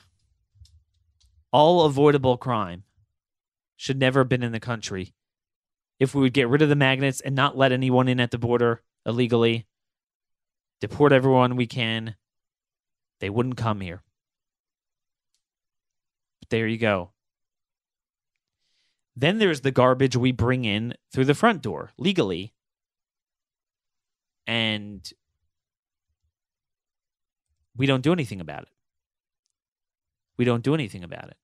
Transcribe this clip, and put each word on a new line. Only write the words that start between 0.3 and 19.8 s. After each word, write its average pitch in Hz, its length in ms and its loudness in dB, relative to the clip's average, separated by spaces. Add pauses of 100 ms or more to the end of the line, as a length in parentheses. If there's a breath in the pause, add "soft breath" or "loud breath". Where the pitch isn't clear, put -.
All 160 320 6
avoidable 139 520 4
crime 98 480 -6 (920)
should 135 220 -6
never 131 220 4
have 127 80 2
been 123 160 0
in 117 80 -4
the 110 80 -6
country. 101 540 -8 (840)
If 135 160 0
we 143 60 0
would 127 120 2
get 123 160 2
rid 147 140 4
of 151 60 4
the 143 80 4
magnets 135 440 0
and 139 140 -6
not 131 220 0
let 131 160 4
anyone 127 340 2
in 127 140 0
at 120 100 0
the 120 80 -6
border 117 440 0 (220)
illegally, 117 640 0 (1120)
deport 143 300 2
everyone 127 460 4
we 123 100 -2
can, 113 480 -6 (1080)
they 95 100 -6
wouldn't 120 260 -4
come 110 240 -4
here. 90 220 -12 (2500)
But - 100 -20
there 113 180 -2
you 113 100 -4
go. 101 320 0 (2000)
Then 165 220 0
there's 170 220 0
the 135 100 -2
garbage 127 460 2